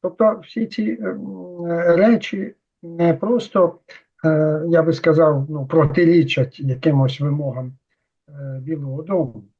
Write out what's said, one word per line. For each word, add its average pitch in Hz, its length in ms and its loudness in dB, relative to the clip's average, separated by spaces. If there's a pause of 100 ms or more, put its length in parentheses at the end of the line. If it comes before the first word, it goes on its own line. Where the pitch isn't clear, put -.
Тобто 208 420 0
всі 226 220 -6
ці, 220 340 -4
е, 214 40 -8
м, 185 600 -10 (220)
речі 196 680 2 (280)
не 170 320 0
просто, 202 640 0 (460)
е, 156 440 2
я 165 140 4
би 160 100 2
сказав, 151 560 2
ну, 143 180 -8
протирічать 165 920 2
якимось 135 600 0
вимогам, 139 520 -4 (560)
е, 139 340 -12
Білого 143 400 -8
дому. 147 420 -4 (160)